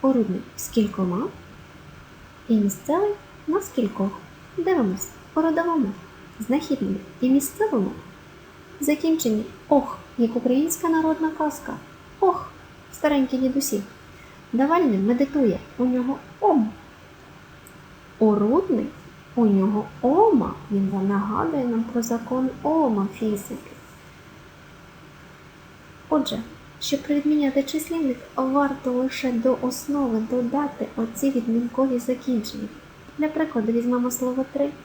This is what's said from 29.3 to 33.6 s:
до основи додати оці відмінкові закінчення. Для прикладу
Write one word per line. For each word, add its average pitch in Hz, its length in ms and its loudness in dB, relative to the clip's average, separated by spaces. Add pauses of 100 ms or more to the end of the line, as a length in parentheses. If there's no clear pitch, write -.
до 240 300 2
основи 254 580 -2
додати 247 760 -2
оці 226 360 -2
відмінкові 240 680 0
закінчення. 240 680 -4 (500)
Для 302 100 0
прикладу 311 440 -2